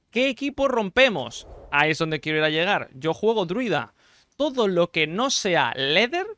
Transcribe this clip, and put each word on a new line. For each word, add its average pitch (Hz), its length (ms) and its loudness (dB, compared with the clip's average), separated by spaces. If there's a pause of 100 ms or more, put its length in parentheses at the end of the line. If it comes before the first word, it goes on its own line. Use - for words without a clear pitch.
(100)
¿Qué 262 180 0
equipo 277 400 -2
rompemos? 208 800 0 (240)
Ahí 147 220 4
es 147 60 -4
donde 156 220 -2
quiero 156 180 -2
ir 156 60 2
a 156 60 2
llegar. 165 420 0
Yo 156 220 -2
juego 208 320 0
druida. 180 480 -2 (420)
Todo 262 320 0
lo 175 220 2
que 156 160 0
no 226 240 -2
sea 151 440 2
leather 226 520 0 (120)